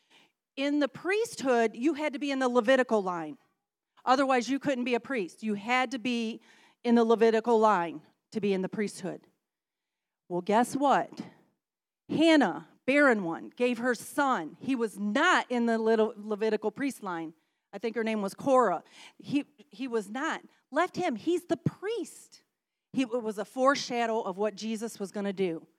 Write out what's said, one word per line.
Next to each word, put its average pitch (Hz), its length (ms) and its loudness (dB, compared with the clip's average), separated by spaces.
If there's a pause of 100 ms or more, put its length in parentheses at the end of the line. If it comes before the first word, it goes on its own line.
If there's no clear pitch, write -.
(560)
In 285 240 0
the 285 80 2
priesthood, 262 840 0
you 254 200 0
had 294 200 -4
to 269 60 -8
be 285 120 -4
in 269 80 -2
the 254 100 2
Levitical 247 520 2
line. 170 360 -6 (680)
Otherwise, 262 440 2
you 269 100 -2
couldn't 254 260 -2
be 247 100 0
a 226 40 2
priest. 233 440 -6
You 214 100 -2
had 240 380 -2
to 269 80 -6
be 233 420 -4 (420)
in 240 120 4
the 233 80 8
Levitical 226 560 4
line 175 420 2 (300)
to 220 100 -6
be 196 120 2
in 190 80 0
the 185 80 -4
priesthood. 190 520 -6 (1080)
Well, 175 120 -4
guess 220 340 2
what? 262 360 2 (1000)
Hannah, 269 580 4 (180)
barren 262 380 4
one, 156 320 -6
gave 247 240 0
her 247 140 0
son. 233 680 -4
He 262 160 -4
was 226 220 -4
not 247 520 2
in 240 160 0
the 226 120 2
little 226 380 2
Levitical 214 560 -4
priest 262 320 -6
line. 165 300 -8 (400)
I 202 60 -12
think 226 160 -4
her 233 80 -2
name 220 180 -2
was 196 120 -4
Korah. 240 500 2 (340)
He, 269 280 -4 (240)
he 247 180 -10
was 220 220 -4
not. 262 320 -6 (300)
Left 339 240 0
him. 320 200 -2
He's 320 300 -2
the - 120 -2
priest. - 840 -6 (520)
He, 247 80 0
it 240 220 -2
was 214 140 -6
a 208 80 -4
foreshadow 240 760 0
of 185 160 -6
what 208 180 -2
Jesus 214 440 -8
was 190 120 -8
gonna 202 220 -6
do. 175 340 -4 (120)